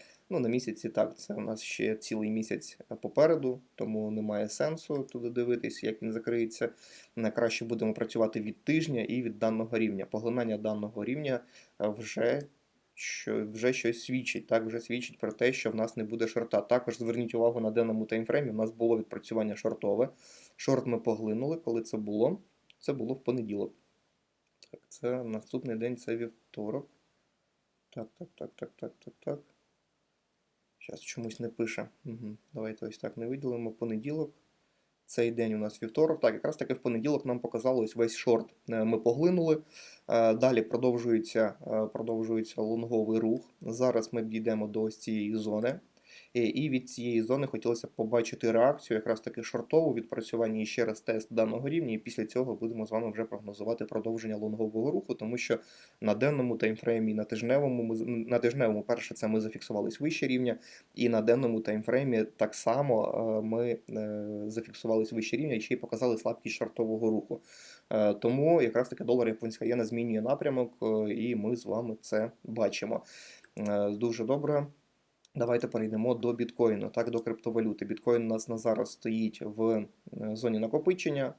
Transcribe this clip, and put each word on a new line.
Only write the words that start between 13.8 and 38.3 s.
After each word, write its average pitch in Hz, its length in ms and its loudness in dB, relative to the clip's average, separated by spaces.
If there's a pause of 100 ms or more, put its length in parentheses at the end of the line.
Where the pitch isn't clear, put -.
свідчить, 127 440 -4
так, 113 180 2
вже 113 140 -4
свідчить 120 400 -6
про 107 120 -2
те, 127 220 2
що 113 180 -2
в 113 40 -4
нас 113 220 -2
не 113 60 -2
буде 113 240 -2
шорта. 113 340 0
Також 120 360 2
зверніть 117 380 -2
увагу 117 240 4
на 110 120 0
денному 110 340 2
таймфреймі, 120 440 0
у 107 40 -4
нас 110 180 0
було 113 260 4
відпрацювання 110 580 -2
шортове. 107 540 0 (460)
Шорт 131 300 0
ми 120 140 0
поглинули, 113 580 0
коли 117 240 -2
це 110 160 -4
було? 107 420 2 (400)
Це - 140 -2
було 131 200 -2
в 127 100 -10
понеділок. 107 500 -2 (960)
Так, - 180 -20
це 123 340 -4
наступний 117 520 -6
день, 120 220 -2
це 117 180 -4
вівторок. 117 720 -6 (1080)
Так, 110 120 -10 (120)
так, 175 160 -14
так, - 200 -12
так, - 200 -10
так, - 160 -10 (140)
так, - 140 -16
так. 147 200 -4 (1400)
Щас - 240 -16
чомусь 117 380 -10
не 117 100 -6
пише. 117 380 -4 (160)
Мгм. 113 340 -10 (160)
Давайте 110 320 -8
ось 110 120 -10
так - 200 -8
не 117 100 -6
виділимо. 123 440 -4
Понеділок. 131 640 -4 (720)
Цей 117 260 2
день 113 220 0
у 107 40 0
нас 107 260 -4
вівторок. 156 360 2
Так, 110 140 6
якраз 147 240 -4
таки 131 160 -2
в 123 60 -6
понеділок 123 460 0
нам 123 140 0
показали 123 440 0
ось 107 120 -4
весь 117 200 2
шорт. 113 400 2 (140)